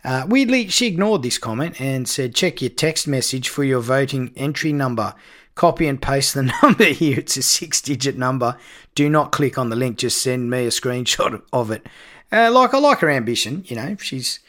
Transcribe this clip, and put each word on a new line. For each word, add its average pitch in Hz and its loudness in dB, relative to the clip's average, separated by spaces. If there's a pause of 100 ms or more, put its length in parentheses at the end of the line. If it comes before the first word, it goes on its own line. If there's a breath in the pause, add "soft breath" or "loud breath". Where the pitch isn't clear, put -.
Uh, 131 -2
weirdly, 247 2
she 240 0
ignored 190 0
this 123 -2
comment 127 -6
and 131 -2
said, 127 -4
"Check - -2
your 127 -2
text - -2
message 131 -2
for - -4
your 131 2
voting 131 -2
entry 151 -4
number. 120 -2 (420 loud breath)
Copy 165 2
and 135 -2
paste 139 0
the 131 0
<laughs> - 4
number 220 6
here. 147 2
It's - -4
a 131 -4
six-digit 139 -2
number. 127 -2 (380 loud breath)
Do 147 4
not 151 2
click 139 0
on 127 -2
the 113 -4
link. 123 -2
Just - -2
send 127 -2
me 123 0
a 117 0
screenshot 123 -2 (100)
of 120 0
it." 110 -8 (460 loud breath)
Uh, 226 4
like, 254 6
I 269 2
like 285 4
her 160 4
ambition, 135 -2
you 120 -8
know. 156 -8
She's - -8